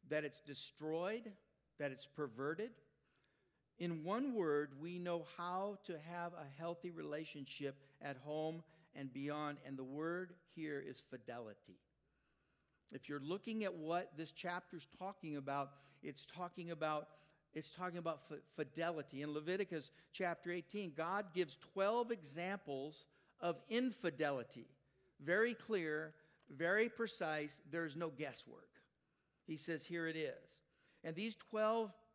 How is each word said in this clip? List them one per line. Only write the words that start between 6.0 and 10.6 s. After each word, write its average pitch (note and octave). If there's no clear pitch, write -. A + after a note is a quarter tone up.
a D#3+
healthy E3+
relationship D3+
at C#3
home D#3
and C3+
beyond, D3
and C3+
the C3
word E3
here D3